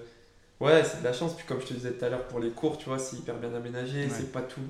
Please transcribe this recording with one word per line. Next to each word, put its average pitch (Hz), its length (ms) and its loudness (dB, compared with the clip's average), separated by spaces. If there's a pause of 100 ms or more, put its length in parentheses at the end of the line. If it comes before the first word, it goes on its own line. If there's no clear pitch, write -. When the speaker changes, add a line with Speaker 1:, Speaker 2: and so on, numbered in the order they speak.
(600)
Speaker 1:
ouais, 147 240 10
c'est - 160 -2
de - 40 0
la 123 80 2
chance. 165 220 0
Puis - 120 -12
comme 127 140 -2
je - 60 -8
te 139 60 -6
disais 123 200 -4
tout 123 120 -4
à 123 60 2
l'heure, 123 180 -2
pour 120 100 -4
les 117 120 0
cours, 151 280 0
tu - 80 -14
vois, 131 140 -2
c'est 131 160 -6
hyper 120 200 -6
bien 120 180 -6
aménagé, 127 500 -4
Speaker 2:
Ouais. 131 60 0
Speaker 1:
c'est 113 200 -4
pas 127 120 -4
tout 127 180 -8
le 135 80 -6